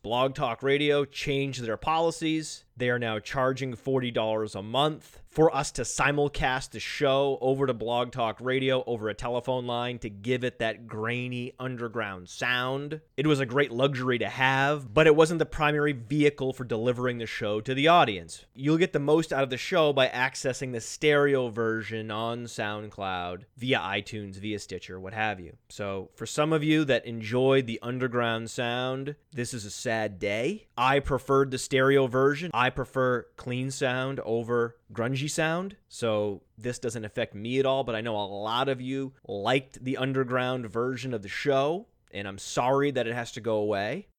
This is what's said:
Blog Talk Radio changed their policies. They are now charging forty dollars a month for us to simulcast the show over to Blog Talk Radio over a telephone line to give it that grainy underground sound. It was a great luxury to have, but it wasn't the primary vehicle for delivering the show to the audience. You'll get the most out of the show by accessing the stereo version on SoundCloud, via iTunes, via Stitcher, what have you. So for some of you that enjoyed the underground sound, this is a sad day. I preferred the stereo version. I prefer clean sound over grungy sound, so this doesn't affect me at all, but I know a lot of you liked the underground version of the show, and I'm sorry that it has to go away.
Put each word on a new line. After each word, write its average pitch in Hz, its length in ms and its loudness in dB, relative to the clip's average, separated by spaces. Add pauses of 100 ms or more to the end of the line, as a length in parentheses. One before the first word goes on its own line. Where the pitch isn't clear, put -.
Blog 127 320 2
Talk 127 280 -2
Radio 143 440 4
changed 139 560 -4
their 110 160 -2
policies. 160 880 0 (100)
They 123 140 0
are 123 80 0
now 113 220 -2
charging 131 560 -2
forty 131 340 0
dollars 110 460 0
a 98 60 -6
month 139 680 -2
for 160 260 4
us 139 180 -2
to 131 100 -6
simulcast 139 880 0
the 107 100 -10
show 139 600 2
over 135 280 2
to 127 60 0
Blog 120 360 -2
Talk 117 300 -2
Radio 131 440 0
over 110 240 -2
a 104 60 -4
telephone 123 520 -2
line 120 340 -4
to 117 100 -8
give 113 320 -2
it 123 160 -4
that 113 300 -4
grainy 123 680 -4
underground 113 680 -6
sound. 135 720 -2 (160)
It 139 120 2
was 151 100 6
a 135 80 0
great 131 240 0
luxury 127 480 2
to 107 100 -2
have, 135 640 2
but 156 140 6
it 156 80 10
wasn't 160 240 6
the 156 80 2
primary 147 460 2
vehicle 139 600 2
for 127 120 -8
delivering 120 540 0
the 113 80 -6
show 107 340 -2
to 131 140 -2
the 143 140 6
audience. 113 560 4 (100)
You'll 143 220 2
get 175 160 2
the 156 60 2
most 151 340 4
out 139 120 2
of 127 60 -4
the 127 60 -2
show 156 360 2
by 135 160 4
accessing 127 640 -2
the 117 80 -4
stereo 143 680 2
version 110 640 -2
on 113 340 -4
SoundCloud, 101 1000 -6 (140)
via 127 220 2
iTunes, 101 580 -4
via 104 220 -6
Stitcher, 92 400 -12
what 95 160 -12
have 107 240 -2
you. 85 180 -16 (120)
So 98 460 -8
for 120 120 -10
some 151 260 0
of 156 120 2
you 156 220 4
that 127 200 2
enjoyed 123 600 2
the 113 160 -6
underground 117 680 -2
sound, 127 640 -4 (180)
this 123 220 -6
is 110 100 -10
a 104 60 -12
sad 110 480 -4
day. 113 480 -2 (100)
I 131 220 2
preferred 139 540 2
the 127 60 -4
stereo 131 500 4
version. 139 440 2
I 120 180 2
prefer 127 560 -2 (100)
clean 127 360 -6
sound 131 480 -2
over 117 560 -2 (160)
grungy 131 360 -2
sound, 170 480 -2 (120)
so 104 540 -2 (140)
this 120 220 -6
doesn't 113 260 -4
affect 107 300 -6
me 117 240 -2
at 135 80 4
all, 135 180 2
but 117 100 -2
I 110 60 -2
know 113 160 -4
a 104 80 -2
lot 110 440 -2
of 127 120 -2
you 135 320 -6 (140)
liked 123 580 -2
the 127 120 -2
underground 127 760 -2
version 123 420 -2
of 110 100 -6
the 98 60 -14
show, 143 580 0 (240)
and 101 180 -8
I'm 98 100 -10
sorry 135 520 2
that 127 160 0
it 117 80 -2
has 120 180 -6
to - 80 -10
go 110 160 0
away. 107 500 -2 (120)